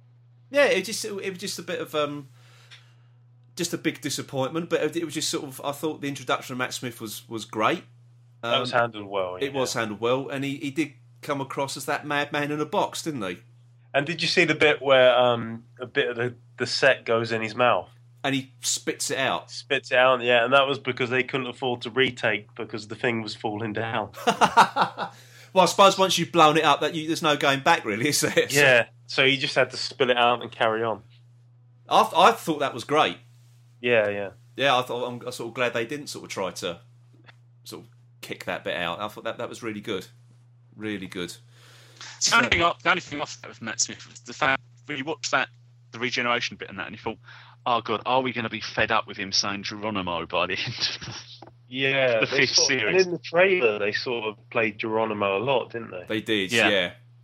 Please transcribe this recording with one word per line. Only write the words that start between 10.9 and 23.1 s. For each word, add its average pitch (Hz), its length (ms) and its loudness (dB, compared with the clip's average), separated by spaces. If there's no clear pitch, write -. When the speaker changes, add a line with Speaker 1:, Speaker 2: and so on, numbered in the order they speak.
Speaker 1:
come 139 200 -4
across 135 360 -6
as 139 80 -12
that 143 200 -4
madman 147 460 -2
in 151 100 -4
a 151 60 -2
box, - 360 -2
didn't 143 200 -6
he? 90 160 -6
Speaker 2:
And 143 120 0
did 165 160 -6
you 165 60 -2
see 180 180 4
the 151 80 0
bit 151 260 4
where, 131 360 6
um, 117 480 2
a 127 80 -8
bit 127 220 -2
of 120 80 -6
the, 120 180 -2
the 123 100 -2
set - 380 2
goes 113 260 0
in 113 120 0
his 107 120 -6
mouth? 120 360 2
Speaker 1:
And 135 100 0
he 131 180 -6
spits - 480 -4
it 131 80 -2
out. 113 320 0
Speaker 2:
Spits - 420 -6
it 127 60 6
out, 127 240 6
yeah, 120 220 6
and 123 100 2
that 139 120 8
was 135 120 -2
because 123 320 -2
they 127 120 2
couldn't 127 260 -4
afford 120 340 -4
to 120 80 -8
retake 120 680 0
because 107 320 -10
the 113 80 -10
thing 117 240 0